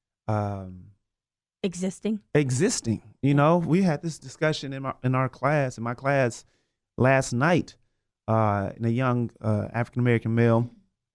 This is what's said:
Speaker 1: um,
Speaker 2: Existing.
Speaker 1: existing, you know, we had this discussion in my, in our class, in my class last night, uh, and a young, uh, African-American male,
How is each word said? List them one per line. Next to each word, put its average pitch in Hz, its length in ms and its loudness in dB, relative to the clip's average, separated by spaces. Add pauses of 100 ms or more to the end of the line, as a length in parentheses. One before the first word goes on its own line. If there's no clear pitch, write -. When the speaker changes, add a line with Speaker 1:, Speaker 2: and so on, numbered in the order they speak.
(300)
Speaker 1:
um, 98 540 -6 (800)
Speaker 2:
Existing. 190 580 -6 (120)
Speaker 1:
existing, 131 680 0 (200)
you 139 120 2
know, 147 240 4
we 165 240 0
had 160 200 0
this 160 160 -8
discussion 147 540 -6
in 135 120 -10
my, 131 100 -6 (100)
in 127 120 2
our 131 120 0
class, 139 500 -2
in 113 60 -8
my 120 120 -6
class 135 500 -2 (520)
last 135 360 2
night, 143 420 0 (540)
uh, 104 480 2
and 113 80 -4
a 117 60 0
young, 123 380 0 (120)
uh, 107 320 -2
African-American 117 600 0
male, 117 360 4 (460)